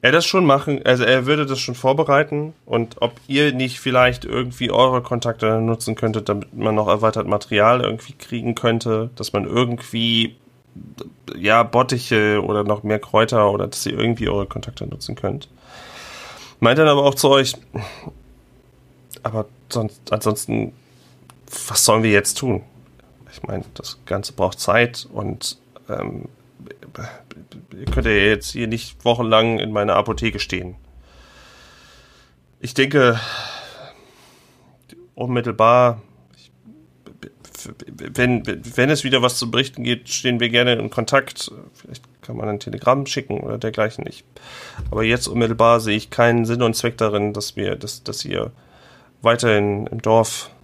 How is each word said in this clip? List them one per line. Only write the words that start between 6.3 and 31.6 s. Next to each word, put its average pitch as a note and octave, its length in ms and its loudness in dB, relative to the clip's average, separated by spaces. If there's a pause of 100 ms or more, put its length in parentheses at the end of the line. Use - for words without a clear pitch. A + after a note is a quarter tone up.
man A2 180 -2
noch G#2+ 140 2
erweitert G#2+ 400 2
Material G#2+ 540 2
irgendwie A2+ 320 -6
kriegen A#2+ 420 -6
könnte, A2+ 600 -2
dass - 160 -10
man G2+ 140 -2
irgendwie, A#2 920 -2 (960)
ja, G#2 260 4
Bottiche A#2 800 2
oder G#2 200 0
noch G#2 180 -2
mehr G#2+ 160 0
Kräuter A2 540 2
oder G2+ 160 -2
dass - 180 -8
ihr A#2 120 -4
irgendwie A#2 300 0
eure G2+ 200 -2
Kontakte - 400 -12
nutzen - 280 -12
könnt. B2 340 -8 (1120)
Meint C3 200 4
dann D#3 80 8
aber C#3+ 160 6
auch C#3 120 4
zu C3+ 140 4
euch, C3+ 260 4 (1700)
aber A2 240 -6 (240)
sonst, - 420 -6
ansonsten, G#2+ 600 -2 (960)
was - 180 0
sollen A2 160 4
wir A2 100 2
jetzt - 280 2
tun? A#2 240 -2 (680)
Ich - 120 -20
meine, - 220 -8 (100)
das - 320 -14
Ganze G2 260 -6
braucht F#2+ 260 -4
Zeit A#2+ 540 0
und, - 440 -8 (320)
ähm, - 380 -8 (1500)
ihr A2+ 80 -12
könnt B2+ 200 -2
ja A2+ 60 2
jetzt G#2 400 2
hier A#2 160 -6
nicht - 380 -8
wochenlang A2+ 540 2
in A2 120 -4
meiner G#2 240 2
Apotheke G#2+ 440 -2
stehen. F#2 360 -6 (1800)